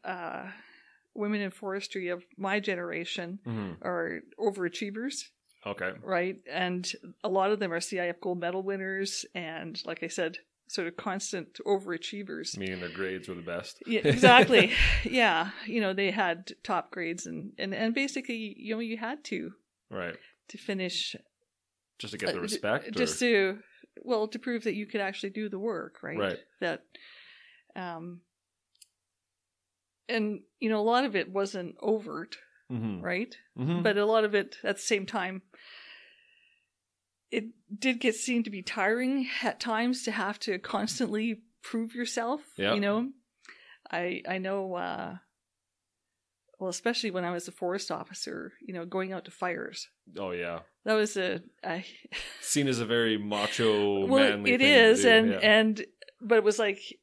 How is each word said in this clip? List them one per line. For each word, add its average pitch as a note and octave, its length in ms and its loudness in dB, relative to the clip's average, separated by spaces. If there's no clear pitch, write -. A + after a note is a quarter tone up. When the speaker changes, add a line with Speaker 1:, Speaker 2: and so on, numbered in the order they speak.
Speaker 1:
uh, F3+ 440 -8
women G#3 260 -2
in G3 100 -4
forestry F#3+ 600 -6
of F3+ 140 -4
my G3 220 -2
generation F3 880 -6
Speaker 2:
Mm-hmm. G#2 360 -6
Speaker 1:
are E3 360 -2
overachievers. G3+ 880 -2
Speaker 2:
Okay. G2 260 -4
Speaker 1:
Right? F#3 340 0
And F3+ 380 -2
a A3 60 -2
lot F#3+ 220 4
of G#3 80 0
them F#3+ 120 -2
are E3 80 -2
C F3+ 220 -6
I F3 80 0
F F3 100 -6
gold F3+ 220 -4
medal F3+ 220 -2
winners F#3+ 680 -4
and, E3 520 -8
like E3 180 -6
I E3+ 40 -4
said, E3 320 -2
sort F3 180 -4
of E3+ 80 -8
constant - 680 -6
overachievers. F#3+ 920 -4
Speaker 2:
Meaning F#2+ 220 -4
their F2 100 -6
grades F#2 380 -4
were F#2+ 60 -6
the F2 80 -10
best. E2+ 460 -8
Speaker 1:
Yeah, A3 160 2
exactly. B3 680 8
Speaker 2:
<laughs> - 140 4
Speaker 1:
Yeah. G3+ 460 2
You A3+ 160 0
know, F#3+ 120 0
they F#3+ 180 2
had F#3 400 -2
top F3+ 280 -2
grades E3+ 340 -6
and, E3 320 -10
and, G3 160 -4
and A3+ 220 0
basically, B3+ 600 -4
you G#3+ 180 -6
know, A3 40 -6
you A3+ 180 -6
had A#3 280 -8
to. F3 260 -6
Speaker 2:
Right. F2 260 -6
Speaker 1:
To - 100 -16
finish. F#3 560 -4
Speaker 2:
Just G#2 140 -12
to G#2+ 80 -10
get - 140 0
the F3+ 60 -2
Speaker 1:
Uh, E3+ 40 -4
Speaker 2:
respect, D#3 520 -2
Speaker 1:
just A#3+ 260 0
Speaker 2:
or? G3+ 340 4
Speaker 1:
to, G#3+ 40 -14
well, A3 240 0
to A3 100 -8
prove A#3 280 -4
that G3+ 100 0
you G#3 100 -6
could G#3 160 -4
actually G3 300 -6
do G#3+ 180 -6
the G3+ 100 -8
work, G3+ 440 -6
right? - 160 -6
Speaker 2:
Right. G2 180 0
Speaker 1:
That, F3 220 -4
um, F3 460 -10
and, G#3+ 340 -2
you A3+ 100 0
know, A3 100 2
a - 20 0
lot A#3+ 220 4
of A3+ 140 0
it F3 120 -2
wasn't G3 520 -4
overt, G#3 560 -2
Speaker 2:
Mm-hmm. A2 300 -4
Speaker 1:
right? F3+ 340 -4
Speaker 2:
Mm-hmm. D#3+ 240 0
Speaker 1:
But G3+ 160 4
a G#3 80 4
lot A3 200 4
of G#3 100 0
it, - 280 0
at G3 120 0
the - 80 -12
same G3+ 240 0
time, F#3+ 340 -4
it A3+ 140 -2
did B3+ 200 0
get, A3 140 2
seem A#3+ 300 0
to A3 80 -6
be G3 100 -8
tiring B3 680 0
at - 160 -2
times B3 440 0
to A3+ 80 -2
have G3+ 300 -2
to F#3+ 180 -2
constantly A3 840 -2
prove A3+ 320 -6
yourself, A#3+ 460 -2
Speaker 2:
Yeah. G3 180 2
Speaker 1:
you G#3 40 0
know? G#3+ 300 0
I, F3 380 -4
I F#3 80 -4
know, F#3+ 380 -4
uh, - 400 -6
well, F#3 100 -2
especially A3+ 400 -2
when F3+ 160 -2
I F3 60 -2
was F3 160 -6
a F#3+ 40 -12
forest F#3 380 -4
officer, - 720 -8
you - 140 -12
know, E3+ 100 -8
going F#3+ 280 -4
out F#3 120 -8
to F3 60 -16
fires. - 560 -6
Speaker 2:
Oh, F#2+ 120 -4
yeah. F2 300 -4
Speaker 1:
That G#3+ 80 2
was G#3+ 240 2
a, F3+ 240 -2
I F#3 220 -4
<laughs> - 280 -10
Speaker 2:
Seen C#3+ 260 2
as B2+ 120 2
a A#2 60 0
very A2+ 320 4
macho, G#2 880 4
Speaker 1:
Well, C4+ 240 8
Speaker 2:
manly G#3 240 2
Speaker 1:
it B3 60 4
Speaker 2:
thing C4+ 100 8
Speaker 1:
is, A#3 320 10
Speaker 2:
to A3+ 220 10
do. A3+ 80 4
Yeah. G3 100 2
Speaker 1:
and, G#3+ 440 6
but A#3 160 6
it G#3+ 60 6
was G#3 160 4
like G3+ 200 0